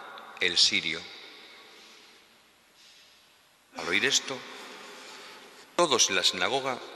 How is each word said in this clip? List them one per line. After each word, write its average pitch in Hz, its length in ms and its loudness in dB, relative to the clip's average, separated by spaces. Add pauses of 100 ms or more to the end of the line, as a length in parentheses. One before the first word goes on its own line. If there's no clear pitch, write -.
(400)
el 87 180 2
sirio". 82 420 4 (2750)
Al 82 100 -6
oír 101 160 4
esto, 135 320 2 (1400)
todos 151 340 6
en 98 60 0
la 90 80 4
sinagoga 120 560 0 (160)